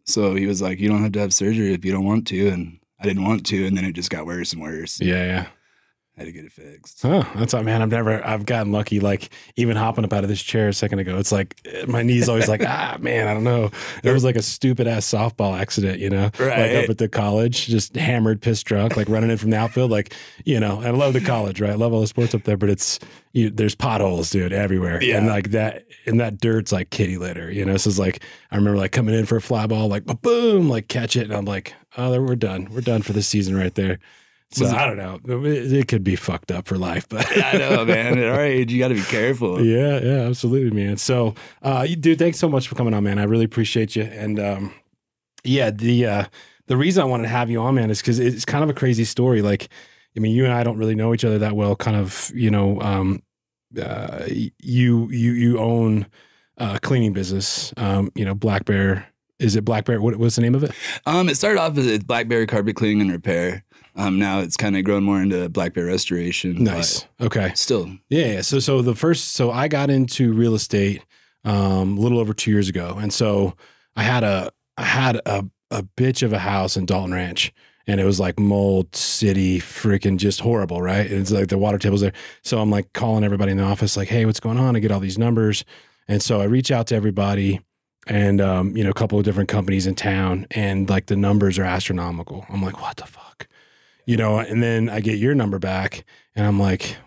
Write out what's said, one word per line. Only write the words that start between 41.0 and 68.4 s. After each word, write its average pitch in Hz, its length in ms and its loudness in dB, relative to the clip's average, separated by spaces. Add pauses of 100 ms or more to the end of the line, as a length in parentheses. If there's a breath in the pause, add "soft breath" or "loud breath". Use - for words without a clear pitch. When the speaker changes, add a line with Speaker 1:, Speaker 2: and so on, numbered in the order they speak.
Speaker 2:
uh, 131 260 0
you, 175 60 -4
dude, 160 240 4
thanks 165 220 2
so 170 80 2
much 135 180 0
for - 80 -12
coming 120 180 2
on, 104 120 2
man. 101 160 0
I 104 60 2
really 113 180 4
appreciate 110 500 0
you. 110 80 0
And, 107 380 -6
um, 101 340 -4 (720)
yeah, 127 260 2
the, 120 340 2
uh, 101 200 0 (420 loud breath)
the 127 100 2
reason 180 240 4
I 147 40 4
wanted 123 200 0
to 113 40 -2
have 120 200 0
you 117 120 0
on, 131 160 2
man, 110 160 2
is 104 100 -2
'cause 120 160 2
it's 120 260 0
kind 147 200 0
of 151 60 2
a 139 40 -4
crazy 117 300 2
story. 120 360 2
Like, 101 280 0 (480 loud breath)
I 107 40 -4
mean, 110 140 2
you 131 100 2
and 127 80 2
I 120 120 0
don't 117 140 -2
really 110 180 0
know 113 180 2
each 117 100 0
other 107 140 2
that 107 160 0
well. 101 220 0
Kind 110 200 -2
of, 98 380 -4
you 113 160 2
know, 101 300 2
um, 95 420 -2 (580)
uh, - 480 -10
y-, 113 300 -4
you, 120 540 2
you, 117 180 0
you 120 300 2
own 113 460 2 (500 soft breath)
a 104 240 -6
cleaning 117 320 2
business. 98 640 -4
Um, 98 400 0
you 107 80 -2
know, 98 100 -2
Black 101 300 0
Bear. 98 420 2 (320)
Is 110 160 2
it 107 100 0
Black 107 200 0
Bear? 117 160 0
What, 110 160 2
what's 113 180 2
the 120 80 2
name 120 140 4
of 143 80 0
it? 135 80 -2 (340 loud breath)
Speaker 1:
Um, 175 220 2
it 139 80 0
started 202 240 2
off 160 180 0
as 131 80 2
a 107 120 2
Black 117 280 -2
Bear 113 200 2
Carpet 104 280 0
Cleaning 104 260 2
and 98 120 2
Repair. 90 520 -2 (320 soft breath)
Um, 95 240 0
now 98 180 0
it's 87 180 -4
kinda 98 260 0
grown 101 200 2
more 98 180 2
into 90 280 0
Black 87 260 -2
Bear 87 120 -2
Restoration, 87 760 -2
Speaker 2:
Nice. 85 440 -2 (120)
Speaker 1:
but 120 80 -2
Speaker 2:
Okay. 101 280 -2
Speaker 1:
still. 95 360 -2 (180)
Speaker 2:
Yeah, 147 180 0
yeah. 101 160 -2